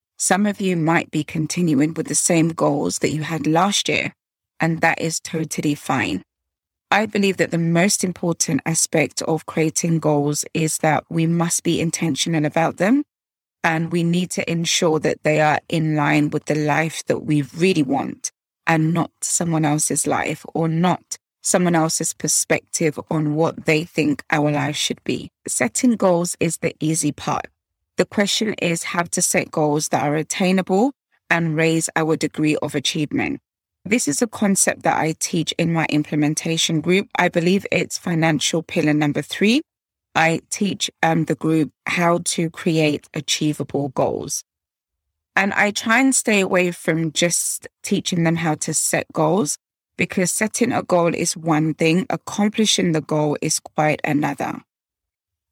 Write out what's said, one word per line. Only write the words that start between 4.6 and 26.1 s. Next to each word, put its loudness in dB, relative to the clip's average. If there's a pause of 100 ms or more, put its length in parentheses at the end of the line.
that 2
is -4
totally -4
fine. -2 (640)
I 2
believe 0
that 0
the -2
most 2
important -2
aspect 0
of -2
creating 0
goals 0 (120)
is -2
that 2
we 0
must 0
be 0
intentional 0
about 0
them, 2 (600)
and 0
we 0
need 0
to -4
ensure 2
that -2
they 2
are 4
in 0
line 2
with -4
the 0
life 0
that 0
we 0
really 2
want -4 (380)
and 2
not -2 (100)
someone 0
else's 0
life -2
or 0
not 0 (240)
someone 2
else's 0
perspective -2 (100)
on 0
what -2
they 2
think -2
our 2
life -2
should -4
be. -6 (180)
Setting 0
goals 0